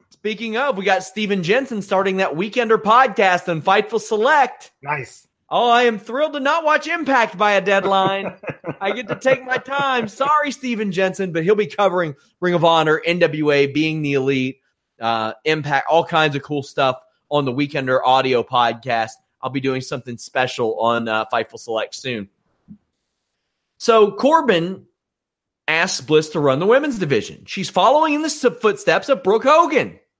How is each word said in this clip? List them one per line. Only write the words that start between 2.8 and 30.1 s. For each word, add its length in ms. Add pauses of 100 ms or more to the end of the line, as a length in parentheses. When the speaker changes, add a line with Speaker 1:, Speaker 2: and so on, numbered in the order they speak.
Speaker 1:
on 120
Fightful 400
Select. 680 (100)
Speaker 2:
Nice. 460 (220)
Speaker 1:
Oh, 200
I 140
am 160
thrilled 340
to 60
not 240
watch 240
Impact 500
by 140
a 100
deadline. 720 (240)
Speaker 2:
<laughs> 240
Speaker 1:
I 120
get 160
to 60
take 300
my 120
time. 500
Sorry, 440
Steven 400
Jensen, 420
but 100
he'll 120
be 120
covering 480 (240)
Ring 160
of 80
Honor, 420
N 140
W 320
A, 160
Being 340
the 120
Elite, 480 (380)
uh, 340 (100)
Impact, 460
all 160
kinds 300
of 60
cool 220
stuff 320 (340)
on 160
the 60
Weekender 520
audio 380
podcast. 720 (300)
I'll 100
be 100
doing 200
something 360
special 600
on, 280
uh, 180
Fightful 340
Select 340
soon. 360 (1500)
So 360
Corbin 720 (840)
asks 320
Bliss 300
to 100
run 200
the 60
women's 340
division. 460
She's 240
following 440
in 80
the 60
s-, 180 (160)
footsteps 480
of 140
Brooke 200
Hogan. 560 (200)